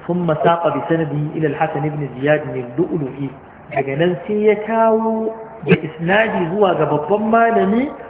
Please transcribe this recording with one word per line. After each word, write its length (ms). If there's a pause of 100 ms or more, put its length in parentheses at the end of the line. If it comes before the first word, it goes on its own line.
ثم 260
ساق 340
بسنده 560 (120)
إلى 120
الحسن 320
بن 220 (180)
زياد 240
اللؤلؤي، 840 (420)
daga 240
nan 220 (100)
sai 200
ya 80 (120)
kawo 640 (320)
da 160
isnadi 720
zuwa 240
ga 100
babban 460
malami 560 (220)